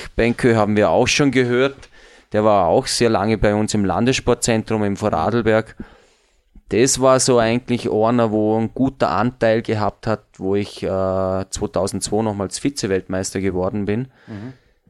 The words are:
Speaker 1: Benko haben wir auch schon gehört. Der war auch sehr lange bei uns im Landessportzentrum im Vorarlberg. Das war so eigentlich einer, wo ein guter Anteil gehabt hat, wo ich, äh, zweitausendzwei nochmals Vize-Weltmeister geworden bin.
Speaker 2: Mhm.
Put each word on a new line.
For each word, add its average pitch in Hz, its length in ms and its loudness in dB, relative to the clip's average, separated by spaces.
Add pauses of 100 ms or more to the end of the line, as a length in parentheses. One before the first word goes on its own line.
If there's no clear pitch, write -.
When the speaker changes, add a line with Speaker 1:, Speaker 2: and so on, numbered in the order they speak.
(160)
Speaker 1:
Benko 117 380 2
haben 104 220 2
wir 101 140 4
auch 104 180 4
schon 143 220 2
gehört. 127 580 0 (440)
Der 104 120 2
war 101 220 4
auch 92 200 2
sehr - 220 0
lange 107 300 0
bei 104 160 2
uns 107 180 0
im 104 140 0
Landessportzentrum 110 1000 0
im 98 140 -2
Vorarlberg. 107 800 0 (920)
Das 127 300 2
war 131 180 4
so 123 200 2
eigentlich 117 520 -2
einer, 113 400 2
wo 107 280 0
ein 113 160 -4
guter 131 360 -2
Anteil 113 520 0
gehabt 107 440 -4
hat, 110 180 -4 (120)
wo 95 180 -2
ich, 101 280 -4
äh, 101 40 -6 (640)
zweitausendzwei 101 760 -4
nochmals 101 360 -4
Vize-Weltmeister 95 840 -4
geworden 92 460 -4
bin. 117 220 -4 (180)
Speaker 2:
Mhm. 113 260 -14 (360)